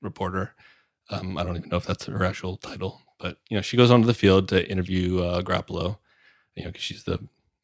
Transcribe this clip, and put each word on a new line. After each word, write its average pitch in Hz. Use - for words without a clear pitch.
reporter. 92
Um, 92
I 87
don't 87
even 80
know 87
if 87
that's -
her -
actual 92
title, -
but, 87
you 110
know, 95
she -
goes 123
onto 117
the 117
field 95
to 92
interview, 92
uh, 87
Garoppolo, 92
you -
know, 85
'cause -
she's -
the, 90